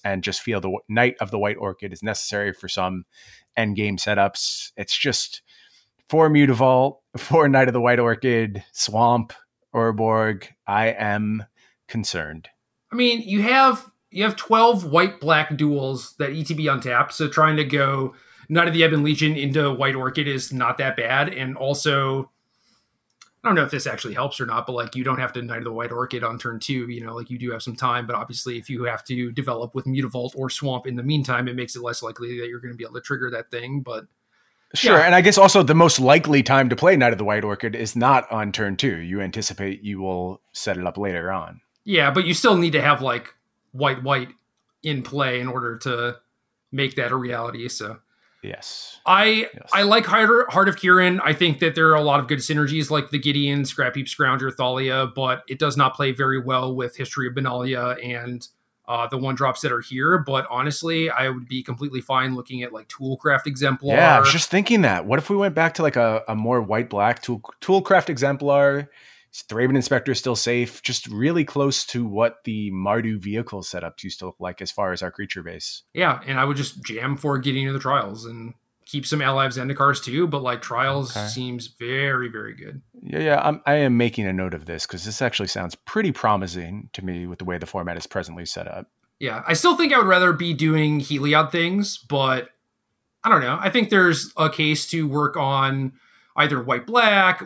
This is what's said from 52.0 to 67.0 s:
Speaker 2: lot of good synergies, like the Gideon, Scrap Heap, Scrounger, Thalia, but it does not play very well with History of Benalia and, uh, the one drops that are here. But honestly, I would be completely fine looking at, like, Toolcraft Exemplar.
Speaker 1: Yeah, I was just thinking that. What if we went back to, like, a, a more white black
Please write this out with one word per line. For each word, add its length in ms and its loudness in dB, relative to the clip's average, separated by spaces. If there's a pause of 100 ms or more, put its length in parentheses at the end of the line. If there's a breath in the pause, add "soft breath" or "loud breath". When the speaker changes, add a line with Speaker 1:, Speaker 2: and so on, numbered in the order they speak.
Speaker 2:
lot 160 4
of 80 -4
good 100 0
synergies, 540 -2
like 180 0
the 80 -2
Gideon, 480 0
Scrap 300 -2
Heap, 100 -6
Scrounger, 480 -2
Thalia, 640 -2
but 320 -2
it 100 -8
does 200 0
not 180 4
play 160 0
very 280 -2
well 360 -2
with 200 -6
History 320 -6
of 60 -8
Benalia 680 -4
and, 440 -10 (400)
uh, 200 -2
the 120 -6
one 160 -2
drops 260 -2
that 100 -2
are 100 -2
here. 360 2
But 320 -2
honestly, 640 -2
I 180 0
would 180 -8
be 140 -6
completely 400 -8
fine 320 -2
looking 300 -10
at, 100 -10
like, 140 -16
Toolcraft 580 -2
Exemplar. 480 0
Speaker 1:
Yeah, 240 6
I 20 6
was 120 6
just 180 0
thinking 320 4
that. 240 2
What 140 2
if 100 -4
we 60 0
went 180 0
back 220 2
to, 80 0
like, 120 0
a, 320 2
a 80 -4
more 240 0
white 300 -2
black 320 0